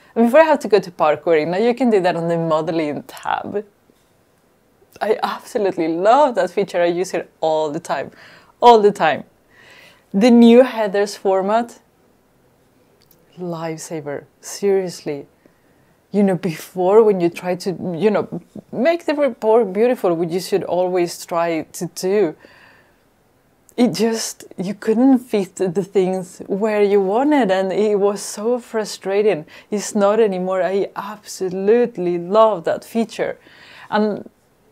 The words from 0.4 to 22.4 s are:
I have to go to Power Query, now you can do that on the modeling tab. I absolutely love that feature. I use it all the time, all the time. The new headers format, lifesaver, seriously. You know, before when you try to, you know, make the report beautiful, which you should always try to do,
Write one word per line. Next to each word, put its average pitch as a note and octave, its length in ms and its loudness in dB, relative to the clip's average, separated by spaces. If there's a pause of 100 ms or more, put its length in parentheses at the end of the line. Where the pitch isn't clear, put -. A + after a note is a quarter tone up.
I - 20 6
have D4+ 160 2
to B3 80 -8
go G3+ 120 4
to F#3 120 -4
Power D3+ 240 2
Query, D3+ 300 0
now F3 120 -2
you A#3+ 160 2
can B3 160 0
do G#3 120 2
that F3 140 0
on E3+ 120 -4
the E3+ 100 0
modeling D#3+ 680 -2
tab. - 600 -8 (1400)
I G#3 240 -2
absolutely G#3+ 640 -4
love A3+ 480 2
that F3+ 140 0
feature. F#3+ 320 -4
I F3 60 2
use F3 260 -4
it - 260 -8
all D#3 320 -2
the E3 80 -8
time, D3 320 -8 (500)
all A#3 200 8
the G3+ 100 6
time. D#3+ 320 0 (880)
The G#3 180 4
new A#3 320 10
headers G#3 520 -2
format, G3+ 640 -2 (1600)
lifesaver, D#3+ 840 -8 (160)
seriously. F3+ 840 -4 (840)
You G3+ 120 2
know, F#3+ 120 2
before F#3 680 2
when G3+ 180 2
you E3+ 80 2
try F3+ 260 -6
to, F#3 140 -8 (280)
you F#3+ 120 0
know, F3 320 -2 (300)
make E4 340 -2
the D#4 80 -2
report A#3 600 0
beautiful, A3 420 0
which E3 160 -4
you F3+ 80 -4
should F3+ 240 -4
always F3+ 600 -2
try E3+ 380 -4 (100)
to F3+ 120 -8 (100)
do, F#3 400 -2 (1400)